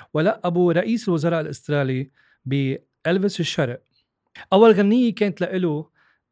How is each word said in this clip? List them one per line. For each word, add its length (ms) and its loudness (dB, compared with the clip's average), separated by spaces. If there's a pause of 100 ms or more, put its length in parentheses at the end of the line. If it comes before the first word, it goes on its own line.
(140)
ولقبوا 580 0
رئيس 360 -2
الوزراء 320 0
الأسترالي 680 -4 (340)
بإلفيس 960 -4
الشرق. 420 -4 (680)
أول 180 8
غنية 440 2
كانت 260 -4
لإله، 500 -4 (420)